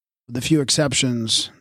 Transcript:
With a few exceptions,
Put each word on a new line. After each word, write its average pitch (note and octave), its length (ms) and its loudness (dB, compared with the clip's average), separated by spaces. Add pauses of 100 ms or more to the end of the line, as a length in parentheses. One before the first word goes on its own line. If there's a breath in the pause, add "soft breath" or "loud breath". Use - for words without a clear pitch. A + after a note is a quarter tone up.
(280)
With A#2+ 80 -10
a B2+ 60 -6
few D#3 180 2
exceptions, B2 1000 0